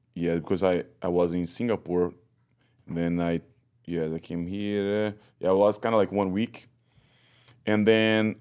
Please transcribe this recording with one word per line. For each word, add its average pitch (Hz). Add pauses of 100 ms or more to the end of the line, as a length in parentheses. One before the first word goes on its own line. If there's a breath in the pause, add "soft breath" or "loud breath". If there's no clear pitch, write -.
(160)
Yeah, 85
because 87
I, 90 (180)
I 90
was 87
in 87
Singapore. 90 (720)
Then 85
I, 85 (440)
yeah, 82
I 82
came 85
here. 104 (240 soft breath)
Yeah, 92
it 95
was 104
kinda 113
like 98
one 98
week. 117 (1000 soft breath)
And 107
then 110